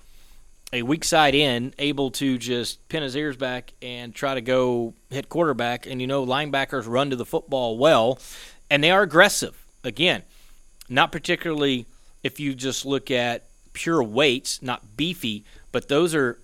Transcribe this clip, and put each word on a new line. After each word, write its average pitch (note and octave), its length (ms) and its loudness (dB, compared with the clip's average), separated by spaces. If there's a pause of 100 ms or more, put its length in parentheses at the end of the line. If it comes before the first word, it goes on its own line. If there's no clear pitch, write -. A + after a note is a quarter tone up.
(720)
a B2 120 -4
weak D3 200 -2
side D3+ 300 4
end C3+ 460 0
able C#3 320 -2
to C3 260 -2
just A#2+ 520 -6
pin D#3+ 120 -6
his C3 140 -8
ears D3 200 -4
back B2+ 460 -8
and B2 320 -12
try C#3 220 -4
to B2+ 60 -4
go B2 520 0 (160)
hit C3 180 -8
quarterback. B2 600 -2
And, C3 120 -8
you B2+ 60 -4
know, C3+ 180 -2
linebackers C3+ 640 -2
run C3 220 0
to C3+ 60 0
the A#2+ 100 -6
football B2+ 520 -2
well, B2+ 420 4 (500)
and C#3+ 140 4
they E3 80 6
are F#3+ 100 6
aggressive. E3+ 640 4 (180)
Again, C3 380 0 (640)
not D3 240 2
particularly D3 760 -2 (340)
if - 180 -6
you C#3+ 140 -4
just B2+ 320 -6
look C3+ 240 -4
at A#2+ 380 -2 (260)
pure E3 300 0
weights, B2+ 580 0
not A#2+ 340 -8
beefy, B2 480 -6 (280)
but - 180 -4
those D#3+ 240 2
are C3 300 0